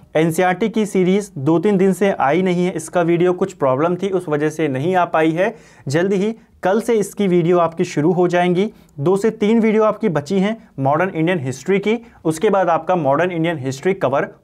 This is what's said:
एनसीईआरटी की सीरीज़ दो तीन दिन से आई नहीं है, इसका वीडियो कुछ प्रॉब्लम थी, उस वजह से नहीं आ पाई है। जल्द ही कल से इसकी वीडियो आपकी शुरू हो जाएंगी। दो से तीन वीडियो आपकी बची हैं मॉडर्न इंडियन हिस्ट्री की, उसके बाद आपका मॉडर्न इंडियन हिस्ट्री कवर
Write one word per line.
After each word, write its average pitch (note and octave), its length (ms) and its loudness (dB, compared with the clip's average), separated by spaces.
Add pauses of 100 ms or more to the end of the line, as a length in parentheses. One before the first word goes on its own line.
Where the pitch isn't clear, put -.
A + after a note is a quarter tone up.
(160)
एनसीईआरटी F3+ 520 0
की G#3+ 180 -2
सीरीज़ G3 520 0
दो D#3 200 2
तीन G#3 180 2
दिन F#3+ 160 4
से G3 180 0
आई D3+ 320 0
नहीं F3+ 240 0
है, F#3 60 -2
इसका D#3 300 -2
वीडियो E3+ 300 2
कुछ F#3 200 -4
प्रॉब्लम D3 440 0
थी, F#3 120 -4
उस F3+ 200 -4
वजह D3+ 220 0
से D#3 180 -2
नहीं C#3 280 -2
आ F3 80 2
पाई E3 260 0
है। F#3 240 -2 (340)
जल्द F3 240 0
ही G#3 220 -2 (280)
कल G3+ 180 0
से A3+ 140 -2
इसकी G3+ 340 -2
वीडियो F3 300 2
आपकी E3 260 0
शुरू D#3 280 0
हो F3 160 0
जाएंगी। F3 440 0 (280)
दो F3 160 2
से G#3+ 140 0
तीन A3 300 2
वीडियो A3 240 2
आपकी G#3+ 240 0
बची D3+ 320 -2
हैं G#3+ 160 0 (220)
मॉडर्न D3+ 320 0
इंडियन E3 280 0
हिस्ट्री C3 400 -2
की, G#3 200 -2 (260)
उसके E3 260 0
बाद F#3+ 180 2
आपका E3 280 0
मॉडर्न D#3 340 0
इंडियन E3 280 -2
हिस्ट्री C3+ 360 -2
कवर D3+ 340 -2 (160)